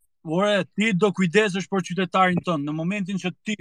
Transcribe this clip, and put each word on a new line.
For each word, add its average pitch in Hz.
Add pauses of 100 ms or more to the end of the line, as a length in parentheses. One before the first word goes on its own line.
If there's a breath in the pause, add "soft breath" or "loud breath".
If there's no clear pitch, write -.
(260)
Ore, 190 (120)
ti 214
do 196
kujdesesh 190
për 190
qytetarin 180
tënd. 151
Në 151
momentin 185
që 180
ti 214